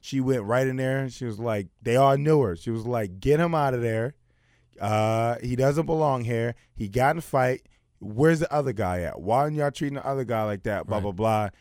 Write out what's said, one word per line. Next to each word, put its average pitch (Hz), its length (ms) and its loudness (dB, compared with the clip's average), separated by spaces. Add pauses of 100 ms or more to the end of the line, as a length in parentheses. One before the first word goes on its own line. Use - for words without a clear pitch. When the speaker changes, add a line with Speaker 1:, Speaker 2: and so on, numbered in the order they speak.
Speaker 1:
She - 180 -4
went 127 260 0
right 123 200 2
in 131 120 -2
there. 131 340 -2
She 123 140 -10
was 110 120 -6
like, 107 300 -2 (160)
they 117 120 2
all 139 220 6
knew 151 240 4
her. 104 140 0
She - 160 -8
was 113 160 -4
like, 104 320 -4
"Get 143 200 4
him 170 140 2
out 143 220 2
of 120 80 -2
there. 113 320 -2 (640)
Uh, 110 640 2
he 123 120 -2
doesn't 143 300 2
belong 151 380 0
here. 117 320 -2 (200)
He 110 140 -6
got 123 220 2
in 165 80 -4
a - 20 -6
fight. 131 460 0 (320)
Where's 139 420 2
the - 120 -4
other 139 200 0
guy 92 280 0
at? 78 200 -6
Why 104 160 2
aren't 151 180 0
y'all 147 160 0
treating 139 240 -6
the 139 100 -10
other 135 200 -2
guy 110 180 -2
like 104 200 -4
that?" 101 240 -4
Blah, 107 100 -2
Speaker 2:
Right. 101 60 -2
Speaker 1:
blah, 101 80 -4
blah. 107 380 0 (120)